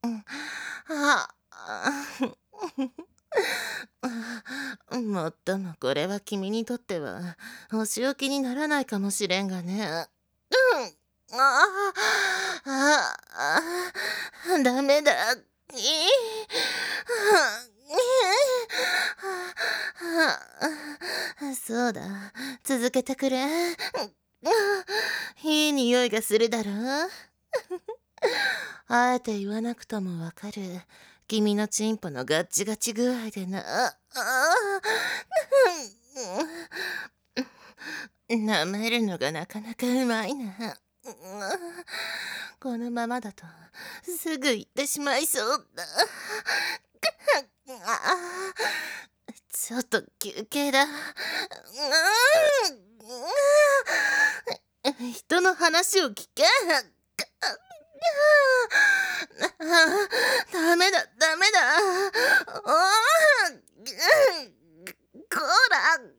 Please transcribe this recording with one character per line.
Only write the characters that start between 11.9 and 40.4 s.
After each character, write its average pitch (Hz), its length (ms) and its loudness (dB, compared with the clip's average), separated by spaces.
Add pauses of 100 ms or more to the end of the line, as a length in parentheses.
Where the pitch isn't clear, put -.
あ、 269 500 2 (180)
あ、 143 260 2 (1040)
ダ 254 200 4
メ 285 180 4
だ。 233 320 2
い 247 40 0
い。 - 20 -20 (4000)
そ 233 280 -2
う 226 80 0
だ。 196 380 -12 (300)
続 254 280 0
け 254 120 2
て 262 140 -4
く 269 140 0
れ。 311 420 -2 (1700)
い 302 280 2
い - 20 0
匂 247 320 4
い 233 60 0
が 214 100 0
す 214 180 0
る 226 120 4
だ 226 120 -2
ろ 208 80 -4
う？ 269 400 -2 (1800)
<laughs> - 0 -
あ 240 260 2
え 247 60 -2
て 214 180 -6
言 196 100 -6
わ 220 140 -4
な 240 120 -4
く - 100 -16
と 208 180 -6
も 175 200 -6
わ 165 100 -8
か 208 180 -14
る。 185 320 -12 (460)
君 214 260 2
の 208 120 0
チ 214 240 -2
ン 220 60 -2
ポ 185 140 -8
の 131 160 -6
ガ 160 180 2
ッ - 40 -10
チ 196 180 -2
ガ 214 100 -4
チ 233 160 -4
具 240 180 0
合 226 200 -6
で 190 160 -8
な。 190 500 -4 (4000)
舐 214 380 2
め 208 240 -2
る 233 120 2
の 190 140 0
が 139 160 0
な 160 140 -6
か 214 140 -10
な 226 140 -12
か 254 120 -4
う 247 180 2
ま 220 220 0
い 277 80 -4
な。 220 420 -10 (1800)